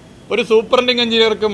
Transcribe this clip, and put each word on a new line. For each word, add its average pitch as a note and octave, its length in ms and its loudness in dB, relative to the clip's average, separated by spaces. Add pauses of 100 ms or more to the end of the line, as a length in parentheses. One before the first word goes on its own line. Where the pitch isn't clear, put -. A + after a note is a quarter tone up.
(340)
ഒരു A3+ 160 -2
സൂപ്രണ്ടിംഗ് A#3+ 560 0
എഞ്ചിനീയർക്ക് A3+ 480 0